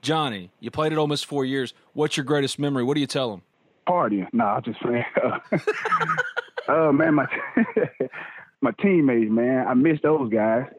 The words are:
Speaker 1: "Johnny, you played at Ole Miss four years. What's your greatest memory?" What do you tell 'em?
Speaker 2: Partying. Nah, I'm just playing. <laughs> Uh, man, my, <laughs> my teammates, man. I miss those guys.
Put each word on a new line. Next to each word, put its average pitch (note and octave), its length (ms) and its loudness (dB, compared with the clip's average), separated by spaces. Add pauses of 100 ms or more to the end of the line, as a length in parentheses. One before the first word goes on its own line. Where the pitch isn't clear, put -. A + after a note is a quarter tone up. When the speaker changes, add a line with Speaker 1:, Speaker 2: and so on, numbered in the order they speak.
Speaker 1:
"Johnny, C3+ 580 -4
you A2+ 100 -12
played D#3 220 -2
at D#3 80 0
Ole D3+ 80 2
Miss D3 160 -2
four C#3 200 -4
years. C3 300 -4 (200)
What's D3+ 240 -2
your D3+ 60 -2
greatest C#3 360 0
memory?" C#3+ 240 0
What C3 100 0
do D3+ 80 0
you C3+ 60 -2
tell B2+ 260 -4
'em? F2 80 -16 (460)
Speaker 2:
Partying. A2 440 0
Nah, A2+ 260 2
I'm C3 60 -6
just A2+ 180 -10
playing. A#2+ 240 -2 (460)
<laughs> - 120 -2 (1040)
Uh, D#3 240 4
man, D#3 240 4
my, C3+ 100 2 (720)
<laughs> - 680 -10
my A#2+ 80 2 (100)
teammates, C3+ 520 4
man. A#2+ 360 2
I B2+ 60 0
miss D3 280 4
those D3+ 280 2
guys. A2 380 2 (120)